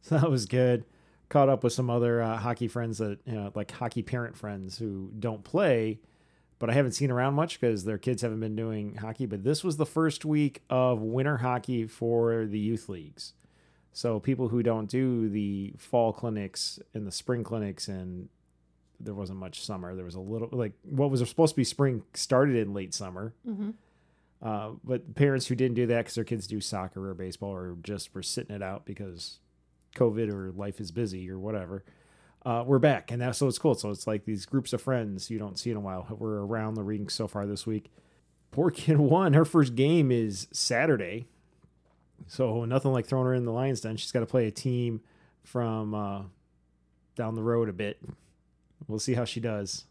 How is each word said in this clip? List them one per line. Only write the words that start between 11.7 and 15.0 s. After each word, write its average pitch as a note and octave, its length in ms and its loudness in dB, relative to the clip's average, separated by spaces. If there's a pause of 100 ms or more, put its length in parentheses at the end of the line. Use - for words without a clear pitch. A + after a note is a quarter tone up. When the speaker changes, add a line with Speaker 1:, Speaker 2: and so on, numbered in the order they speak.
Speaker 1:
for A#2 580 2
the G#2 140 -2
youth A2+ 280 -2
leagues. E2+ 440 -14 (600)
So A2+ 280 -2
people B2+ 300 0
who A#2+ 120 2
don't A2 260 2
do B2 400 2